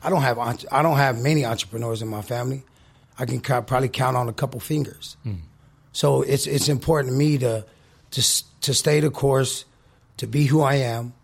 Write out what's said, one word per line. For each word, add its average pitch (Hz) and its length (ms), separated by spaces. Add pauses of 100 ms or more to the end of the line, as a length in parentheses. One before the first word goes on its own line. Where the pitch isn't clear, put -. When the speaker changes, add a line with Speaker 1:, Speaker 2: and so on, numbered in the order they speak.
Speaker 1:
I 156 60
don't 175 120
have 120 160
entre-, 120 320
I 135 120
don't 156 160
have 135 220
many 147 240
entrepreneurs 113 560
in 110 80
my 107 140
family. 127 400 (560)
I 131 80
can 123 140
ca-, 123 220
probably 127 260
count 127 280
on 123 120
a 117 40
couple 127 280
fingers. - 560 (100)
Speaker 2:
Mm. 98 120 (540)
Speaker 1:
So 139 300
it's, 139 240
it's - 220
important 143 440
to 131 60
me 147 200
to, 113 260 (480)
to 127 80
s-, - 240 (160)
to 139 140
stay 151 260
the 151 100
course, 135 540 (540)
to 123 100
be 143 180
who 147 140
I 139 160
am. 120 360 (120)